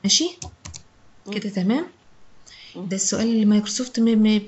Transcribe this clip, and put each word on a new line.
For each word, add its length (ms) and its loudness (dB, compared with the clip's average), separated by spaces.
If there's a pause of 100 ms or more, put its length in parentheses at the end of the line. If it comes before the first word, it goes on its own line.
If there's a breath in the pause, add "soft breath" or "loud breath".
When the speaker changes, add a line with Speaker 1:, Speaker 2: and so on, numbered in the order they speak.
Speaker 1:
ماشي؟ 260 2 (960)
Speaker 2:
مم. 80 -12
Speaker 1:
كده 160 -4
تمام؟ 360 0 (880 loud breath)
Speaker 2:
مم. 120 -10
Speaker 1:
ده 80 -4
السؤال 300 -2
اللي 180 2
مايكروسوفت 560 0
م-، 40 4
م-، 440 4